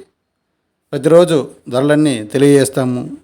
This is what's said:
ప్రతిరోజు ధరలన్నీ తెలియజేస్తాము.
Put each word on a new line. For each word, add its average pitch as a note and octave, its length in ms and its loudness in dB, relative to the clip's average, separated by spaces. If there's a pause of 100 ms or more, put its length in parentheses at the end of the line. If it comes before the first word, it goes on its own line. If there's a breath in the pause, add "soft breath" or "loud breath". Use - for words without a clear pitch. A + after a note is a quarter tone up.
(920)
ప్రతిరోజు D#3 460 2 (340)
ధరలన్నీ D3 420 0 (180)
తెలియజేస్తాము. C3+ 680 0 (240)